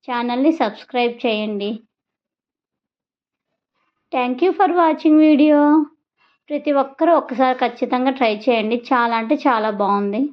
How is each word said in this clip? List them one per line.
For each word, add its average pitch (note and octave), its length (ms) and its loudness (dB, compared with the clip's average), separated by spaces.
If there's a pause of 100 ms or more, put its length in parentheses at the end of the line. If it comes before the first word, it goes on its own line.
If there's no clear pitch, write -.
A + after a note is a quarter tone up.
ఛానల్ని B3 520 -2
సబ్స్క్రైబ్ A#3+ 640 -4
చేయండి. G#3+ 440 -4 (2500)
Thank B3+ 300 -4
you F#4 160 2
for F#4+ 80 4 (120)
watching D#4 360 2 (100)
video. D4+ 340 4 (920)
ప్రతి D4 220 -4 (100)
ఒక్కరూ D#4 300 -2 (100)
ఒకసారి B3+ 420 -2
ఖచ్చితంగా B3 560 -2
ట్రై A3+ 120 2 (140)
చేయండి, A3+ 320 0 (120)
చాలా A#3 320 0
అంటే A3+ 140 -2 (120)
చాలా A3 220 0 (120)
బాగుంది G3+ 400 -2 (120)